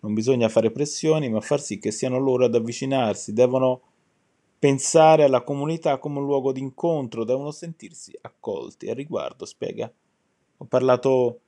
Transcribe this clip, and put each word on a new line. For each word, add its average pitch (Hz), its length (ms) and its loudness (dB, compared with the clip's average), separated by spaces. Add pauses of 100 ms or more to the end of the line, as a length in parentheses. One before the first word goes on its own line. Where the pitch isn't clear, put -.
Non 107 120 -6
bisogna 113 380 2
fare 110 200 2
pressioni, 147 600 -2
ma 107 100 -2
far 139 220 -2
sì 104 160 -8
che 110 120 -4
siano 127 280 -4
loro 127 260 2
ad 117 100 0
avvicinarsi. 120 760 -2
Devono 127 480 2 (800)
pensare 156 680 6
alla 131 160 4
comunità 147 560 -2
come 143 220 -8
un 139 80 -4
luogo 135 260 0
di 131 80 -6
incontro, 135 640 -4
devono 135 260 -2
sentirsi 147 720 -18
accolti." - 680 -10
Al 135 60 -6
riguardo, 113 500 -8
spiega, - 440 -10 (680)
"Ho - 80 -18
parlato 127 800 2